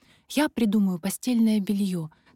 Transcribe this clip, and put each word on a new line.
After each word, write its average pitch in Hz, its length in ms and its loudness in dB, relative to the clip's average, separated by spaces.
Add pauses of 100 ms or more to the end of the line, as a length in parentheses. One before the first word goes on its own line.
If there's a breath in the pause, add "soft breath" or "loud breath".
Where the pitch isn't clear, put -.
(280 soft breath)
Я 294 200 0
придумаю 196 520 0
постельное 220 580 0
белье, 185 520 -2 (260 soft breath)